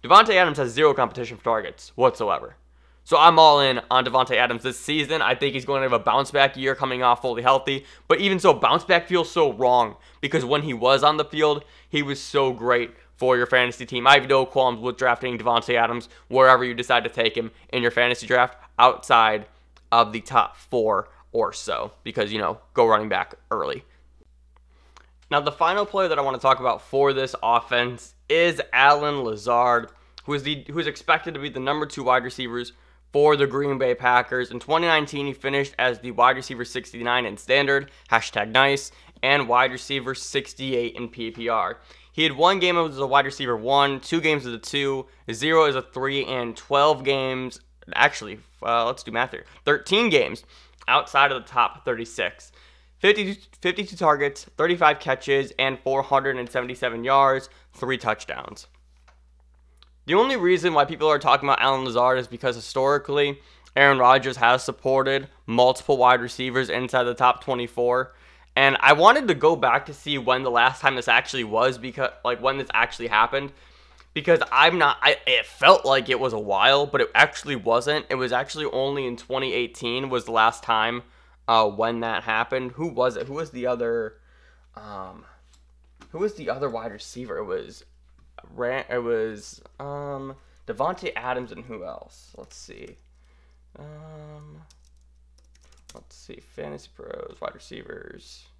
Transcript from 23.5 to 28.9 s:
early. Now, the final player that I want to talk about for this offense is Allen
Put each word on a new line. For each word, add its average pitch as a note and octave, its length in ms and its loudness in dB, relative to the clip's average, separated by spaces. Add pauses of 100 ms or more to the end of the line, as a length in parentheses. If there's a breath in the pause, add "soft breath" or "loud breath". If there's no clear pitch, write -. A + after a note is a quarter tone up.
early. E2+ 340 -6 (1500 soft breath)
Now, C#3+ 100 2
the C#3+ 120 -4
final F#3+ 320 0
player F#3+ 240 -2
that D3+ 100 0
I C#3+ 40 0
want C3+ 140 -2
to A#2 60 -10
talk C3 160 4
about B2 220 -2
for C#3 320 0
this C3 300 -4
offense A#2+ 720 -2 (160)
is E3 320 2 (100)
Allen C#3+ 520 4